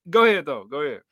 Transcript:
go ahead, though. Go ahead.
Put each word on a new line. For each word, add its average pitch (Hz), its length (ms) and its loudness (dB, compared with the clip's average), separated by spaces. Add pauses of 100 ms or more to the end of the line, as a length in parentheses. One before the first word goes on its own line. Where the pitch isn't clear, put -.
go 226 140 2
ahead, 196 240 2
though. 113 240 -8
Go 143 120 -6
ahead. 127 180 -6 (120)